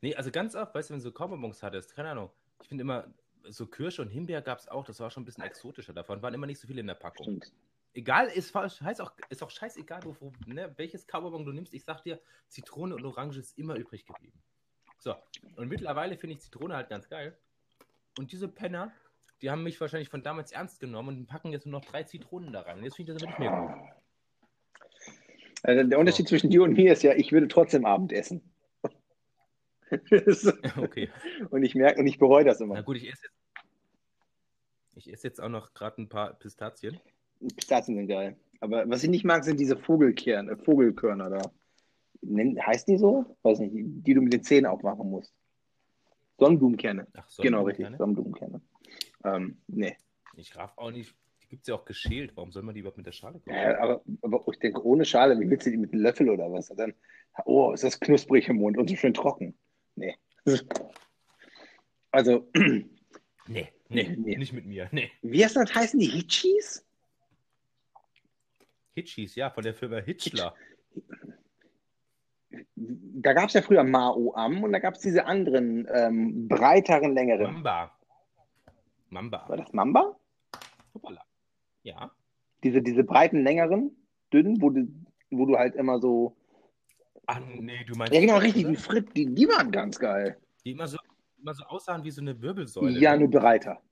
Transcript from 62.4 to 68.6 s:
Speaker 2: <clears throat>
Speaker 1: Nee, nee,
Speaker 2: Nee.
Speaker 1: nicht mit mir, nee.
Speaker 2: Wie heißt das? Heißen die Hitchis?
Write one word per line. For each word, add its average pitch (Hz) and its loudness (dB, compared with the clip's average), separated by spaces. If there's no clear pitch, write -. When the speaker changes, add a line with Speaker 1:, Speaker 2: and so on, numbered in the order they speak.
Speaker 2:
<clears throat> - -2
Speaker 1:
Nee, 131 2
nee, 101 -2
Speaker 2:
Nee. 113 -4
Speaker 1:
nicht 135 -8
mit 120 -12
mir, 95 -10
nee. 123 -6
Speaker 2:
Wie 127 2
heißt 214 -2
das? 240 0
Heißen 233 0
die 180 2
Hitchis? - -2